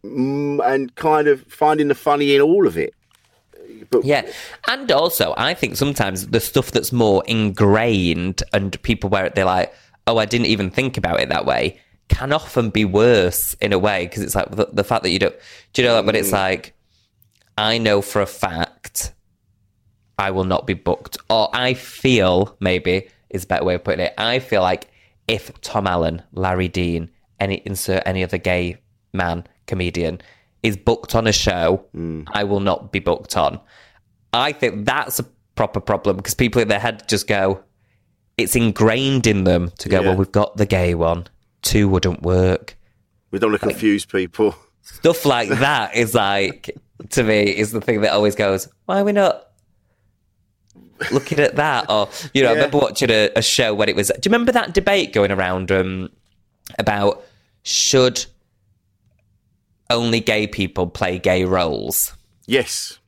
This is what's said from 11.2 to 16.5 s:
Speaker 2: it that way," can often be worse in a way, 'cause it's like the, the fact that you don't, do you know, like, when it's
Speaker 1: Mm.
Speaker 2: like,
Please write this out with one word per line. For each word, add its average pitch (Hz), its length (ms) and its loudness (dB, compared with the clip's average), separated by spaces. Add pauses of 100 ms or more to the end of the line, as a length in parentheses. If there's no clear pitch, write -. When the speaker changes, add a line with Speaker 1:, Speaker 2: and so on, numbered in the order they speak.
Speaker 2:
it 64 80 -2
that 73 180 -2
way," 65 320 -2 (300)
can 139 240 0
often 123 380 -2
be 107 140 0
worse 101 760 2
in 101 120 0
a 95 60 2
way, 95 300 0
'cause 101 140 -8
it's - 120 -6
like 98 160 -2
the, 104 220 -2
the 101 120 -2
fact 110 200 -2
that 90 60 0
you 92 80 0
don't, 95 160 2 (380)
do 127 100 0
you 120 60 4
know, 117 60 4
like, 104 120 4
when 107 100 2
it's 98 140 0
Speaker 1:
Mm. - 20 0
Speaker 2:
like, 95 420 -2 (840)